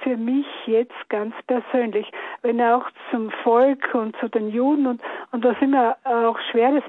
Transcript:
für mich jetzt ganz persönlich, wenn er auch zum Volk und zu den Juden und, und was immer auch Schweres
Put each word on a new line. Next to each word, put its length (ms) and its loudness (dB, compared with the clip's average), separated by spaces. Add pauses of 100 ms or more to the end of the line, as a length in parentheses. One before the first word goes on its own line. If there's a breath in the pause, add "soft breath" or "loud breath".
für 160 -2
mich 300 0 (180)
jetzt 300 0 (140)
ganz 260 -4 (100)
persönlich, 640 -2 (340 loud breath)
wenn 160 0
er 200 4
auch 100 -4 (240)
zum 180 -2 (140)
Volk 500 4
und 260 -2
zu 100 -4
den 200 -2
Juden 380 2
und, 120 -2 (320 loud breath)
und 120 -4
was 180 2
immer 340 4 (100)
auch 340 0 (120)
Schweres 380 2